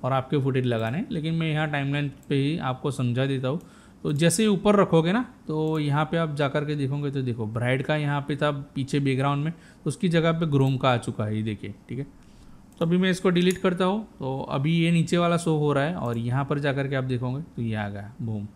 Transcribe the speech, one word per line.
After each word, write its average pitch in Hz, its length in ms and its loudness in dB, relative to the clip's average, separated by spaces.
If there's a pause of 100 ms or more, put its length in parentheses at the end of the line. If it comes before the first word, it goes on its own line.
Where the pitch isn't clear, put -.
और 127 100 0
आपके 135 260 0
फुटेज 131 260 0
लगाने 117 320 0
हैं, 240 140 -4
लेकिन 165 240 -4
मैं 165 120 0
यहाँ 156 220 0
टाइमलाइन 143 420 -2 (180)
पे 147 80 0
ही 143 220 0
आपको 135 320 -4
समझा 127 340 0
देता 131 220 -2
हूँ। 151 140 -2 (420)
तो 160 100 -2
जैसे 165 300 4
ही 220 60 4
ऊपर 208 260 4
रखोगे 170 360 4
ना, 247 140 0 (220)
तो 156 320 -2
यहाँ 147 260 2
पे 165 120 -4
आप 160 180 -2
जा 143 120 0
कर 147 180 -2
के 151 100 -2
देखोगे 143 360 -2
तो 139 100 -4
देखो 120 260 -2
ब्राइड 123 360 0
का 151 140 0
यहाँ 143 240 0
पे 143 140 -4
था 147 160 0 (240)
पीछे 139 260 -2
बैकग्राउंड 139 420 0
में, 156 80 -2
तो - 360 -12
उसकी 156 220 0
जगह 165 220 4
पे 165 160 0
ग्रूम 135 300 2
का 131 140 2
आ 123 80 4
चुका 110 260 -4
है, 107 100 -2
ये 110 80 -2
देखिए, 104 300 -6 (160)
ठीक 123 100 -8
है। 139 80 -8 (720)
तो 175 60 2
अभी 170 120 2
मैं 185 140 4
इसको 180 180 2
डिलीट 180 280 4
करता 185 280 0
हूँ। 208 240 0
तो 135 300 -6 (100)
अभी 143 240 0
ये 165 180 4
नीचे 170 260 2
वाला 170 200 2
शो 165 180 0
हो 147 180 2
रहा 139 100 2
है 170 120 -2
और 123 220 -4
यहाँ 123 280 0
पर 143 140 -2
जा 143 140 0
कर 139 140 -2
के 139 80 -2
आप 131 80 0
देखोगे 127 420 -2
तो - 160 -10
ये 113 140 -2
आ 104 140 -2
गया, 101 220 -10 (100)
बूम। 107 340 -4